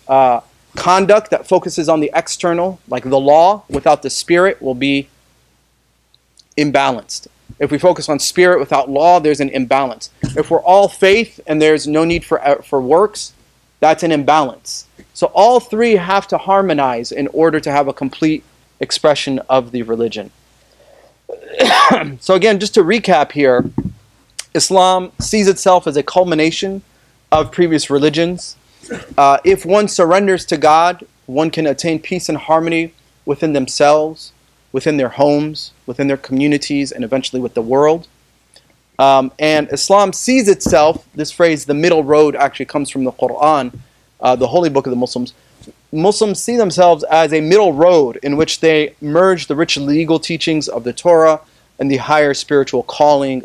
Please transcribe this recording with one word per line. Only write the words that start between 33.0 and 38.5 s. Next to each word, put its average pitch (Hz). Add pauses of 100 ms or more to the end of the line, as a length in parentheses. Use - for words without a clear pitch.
within 147
themselves, 151 (400)
within 147
their 127
homes, 147 (140)
within 139
their 139
communities, 139
and 123
eventually 131
with 120
the 120
world. 147 (920)